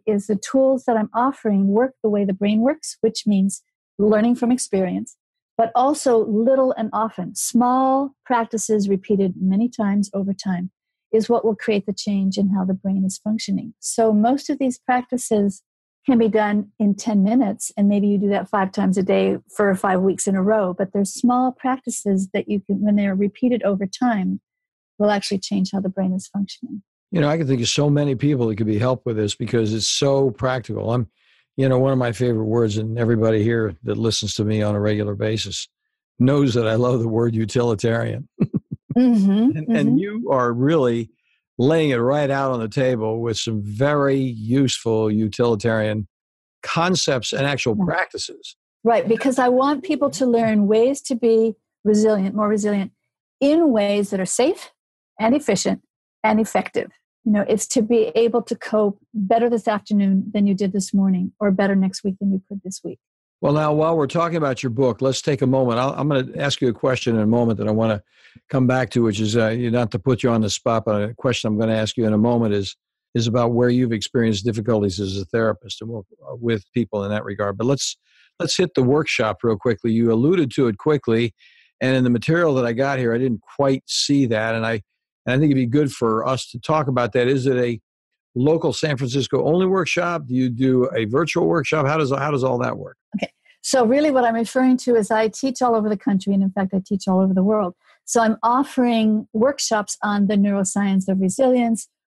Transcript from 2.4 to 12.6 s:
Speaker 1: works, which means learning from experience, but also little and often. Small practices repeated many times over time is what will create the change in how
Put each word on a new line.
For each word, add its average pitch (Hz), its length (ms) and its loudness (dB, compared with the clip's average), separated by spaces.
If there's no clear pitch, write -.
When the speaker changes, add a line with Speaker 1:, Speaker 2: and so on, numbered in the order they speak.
Speaker 1:
works, 285 400 -2
which 220 260 -2
means 196 340 0
learning 214 360 4
from 240 160 0
experience, 190 680 -2
but 226 180 0
also 254 500 2
little 247 520 2
and 220 160 -4
often. 208 420 -4
Small 262 800 0
practices 220 640 -2
repeated 196 500 0
many 190 300 0
times 202 440 -2
over 196 200 -4
time 185 380 -6
is 220 160 2
what 233 160 0
will 220 120 0
create 208 300 -2
the 208 80 -6
change 196 440 -2
in 202 140 0
how 196 120 0